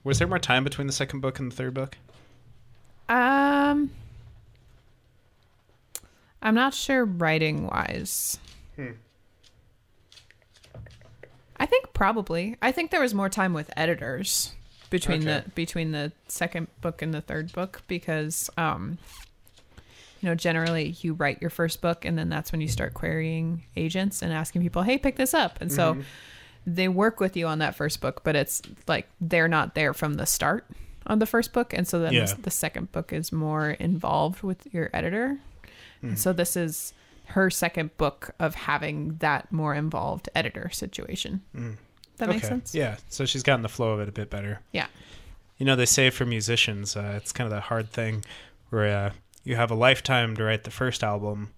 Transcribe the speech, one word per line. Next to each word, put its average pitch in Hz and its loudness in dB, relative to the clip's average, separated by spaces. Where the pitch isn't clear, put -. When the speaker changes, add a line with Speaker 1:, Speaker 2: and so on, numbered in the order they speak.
Speaker 1:
was 139 4
there 170 4
more 185 2
time 127 4
between 139 -2
the 135 -2
second 135 -4
book 131 -4
and 127 -4
the - -12
third 127 -4
book? 135 -6
Speaker 2:
Um, 277 6
I'm 220 4
not 262 4
sure 262 2
writing-wise. 160 0
Speaker 1:
Hmm. 131 -8
Speaker 2:
I 294 0
think 523 2
probably. 202 0
I 247 4
think 330 -2
there 359 2
was 247 2
more 196 2
time 190 2
with 151 -4
editors 156 -2
between 170 2
Speaker 1:
Okay. 151 2
Speaker 2:
the, - -16
between 165 -2
the 147 -4
second 170 -4
book 165 -4
and 160 -2
the 151 -4
third 156 -6
book 185 -6
because, 156 -4
um, 156 -2
you 185 -2
know, 170 4
generally 165 0
you 165 0
write 151 0
your 170 -4
first 165 -2
book 170 0
and 165 0
then 156 -2
that's 156 -4
when 160 -2
you 151 -2
start - -2
querying 160 -2
agents 185 0
and 170 0
asking 160 -2
people, 175 0
"Hey, 247 4
pick 269 0
this 262 2
up." 269 2
And 165 -4
so 160 4
Speaker 1:
Mm-hmm. 139 -4
Speaker 2:
they 185 2
work 202 4
with 190 2
you 170 0
on 156 0
that 147 0
first 147 -2
book, 131 -4
but 156 4
it's - 0
like - 0
they're 165 4
not 156 2
there 151 2
from 151 -2
the - -4
start - 0
on 214 4
the 220 4
first 233 2
book. 240 2
And 175 0
so 175 0
then 160 0
Speaker 1:
Yeah. 107 4
Speaker 2:
the - -6
second - -4
book - -6
is 160 -4
more 156 0
involved 156 0
with 185 -6
your 165 -2
editor. 214 -2
And 120 -4
Speaker 1:
Mm. 107 -2
Speaker 2:
so 185 2
this 175 0
is 165 -4
her 190 4
second 170 0
book - -2
of 160 0
having 151 -2
that 151 0
more 156 0
involved 151 -2
editor - -4
situation. - -6
Speaker 1:
Mm. 117 -8
Speaker 2:
That 220 -2
makes 220 0
Speaker 1:
Okay. 208 -4
Speaker 2:
sense? 240 -4
Speaker 1:
Yeah. 123 -2
So - -4
she's 131 -2
gotten 127 4
the 110 -2
flow 113 0
of 104 0
it 101 -4
a 101 -8
bit 104 -8
better. 101 -6
Speaker 2:
Yeah. - -2
Speaker 1:
You 135 -2
know, 135 6
they 123 4
say 131 6
for 123 0
musicians, 110 0
uh, 101 -4
it's - -8
kind 123 -4
of 107 -4
the 101 -4
hard 110 -2
thing 110 -2
where, 107 2
uh, 101 -2
you 127 0
have 117 2
a 117 0
lifetime 120 4
to 110 0
write 110 0
the 110 -12
first 127 -2
album 104 -2